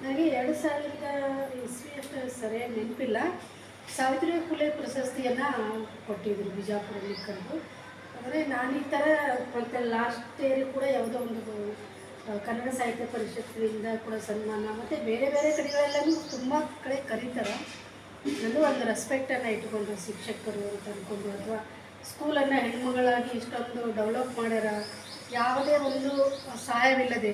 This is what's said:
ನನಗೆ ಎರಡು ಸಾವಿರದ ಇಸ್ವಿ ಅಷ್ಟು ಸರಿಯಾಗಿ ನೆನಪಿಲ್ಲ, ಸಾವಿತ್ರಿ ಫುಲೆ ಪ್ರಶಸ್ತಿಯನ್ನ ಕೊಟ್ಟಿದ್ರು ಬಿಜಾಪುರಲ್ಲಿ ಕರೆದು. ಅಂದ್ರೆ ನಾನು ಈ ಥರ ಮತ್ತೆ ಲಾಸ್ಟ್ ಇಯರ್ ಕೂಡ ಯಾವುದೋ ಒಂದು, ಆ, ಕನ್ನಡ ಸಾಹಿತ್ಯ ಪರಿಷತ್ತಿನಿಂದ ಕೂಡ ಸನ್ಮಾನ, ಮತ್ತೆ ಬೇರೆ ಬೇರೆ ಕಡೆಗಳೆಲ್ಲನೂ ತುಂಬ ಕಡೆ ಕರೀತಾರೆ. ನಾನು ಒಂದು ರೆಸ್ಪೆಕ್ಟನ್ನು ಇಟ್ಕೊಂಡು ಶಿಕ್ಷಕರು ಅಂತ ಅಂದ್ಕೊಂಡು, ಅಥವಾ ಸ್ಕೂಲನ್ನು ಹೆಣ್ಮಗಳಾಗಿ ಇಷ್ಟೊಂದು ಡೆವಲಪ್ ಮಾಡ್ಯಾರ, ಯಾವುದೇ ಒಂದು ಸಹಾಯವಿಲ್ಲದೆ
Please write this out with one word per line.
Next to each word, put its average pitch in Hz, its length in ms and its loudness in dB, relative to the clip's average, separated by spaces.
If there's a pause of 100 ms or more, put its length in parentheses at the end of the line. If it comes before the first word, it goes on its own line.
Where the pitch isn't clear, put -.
ನನಗೆ 277 240 4
ಎರಡು 262 260 4
ಸಾವಿರದ 294 500 -2 (600)
ಇಸ್ವಿ 247 340 -10
ಅಷ್ಟು 262 440 -6
ಸರಿಯಾಗಿ 226 340 -2
ನೆನಪಿಲ್ಲ, 220 420 0 (800)
ಸಾವಿತ್ರಿ 277 340 4 (180)
ಫುಲೆ 302 200 2
ಪ್ರಶಸ್ತಿಯನ್ನ 254 720 0 (640)
ಕೊಟ್ಟಿದ್ರು 202 420 -2
ಬಿಜಾಪುರಲ್ಲಿ 202 680 -4 (100)
ಕರೆದು. 196 600 -8 (400)
ಅಂದ್ರೆ 302 200 2
ನಾನು 262 320 0
ಈ - 20 2
ಥರ 294 280 2 (480)
ಮತ್ತೆ 240 240 0
ಲಾಸ್ಟ್ 240 600 0
ಇಯರ್ 269 320 4
ಕೂಡ 269 100 0
ಯಾವುದೋ 247 360 2
ಒಂದು, 214 520 -4
ಆ, - 680 -8
ಕನ್ನಡ 233 320 -2
ಸಾಹಿತ್ಯ 240 360 0
ಪರಿಷತ್ತಿನಿಂದ 220 800 -2 (200)
ಕೂಡ 220 80 -4
ಸನ್ಮಾನ, 214 520 -2 (140)
ಮತ್ತೆ 302 160 -2
ಬೇರೆ 233 300 2
ಬೇರೆ 294 320 4
ಕಡೆಗಳೆಲ್ಲನೂ 285 580 4 (160)
ತುಂಬ 254 220 -2 (300)
ಕಡೆ 269 120 0
ಕರೀತಾರೆ. 233 600 -2 (880)
ನಾನು 233 180 2
ಒಂದು 254 240 4
ರೆಸ್ಪೆಕ್ಟನ್ನು 247 680 0
ಇಟ್ಕೊಂಡು 208 540 -2
ಶಿಕ್ಷಕರು 202 640 -6
ಅಂತ 202 180 -8
ಅಂದ್ಕೊಂಡು, 202 420 -6
ಅಥವಾ 202 280 -4 (520)
ಸ್ಕೂಲನ್ನು 285 460 2
ಹೆಣ್ಮಗಳಾಗಿ 247 840 2
ಇಷ್ಟೊಂದು 233 580 -4
ಡೆವಲಪ್ 240 420 0
ಮಾಡ್ಯಾರ, 226 280 2 (680)
ಯಾವುದೇ 262 460 4
ಒಂದು 277 640 4 (260)
ಸಹಾಯವಿಲ್ಲದೆ 247 680 4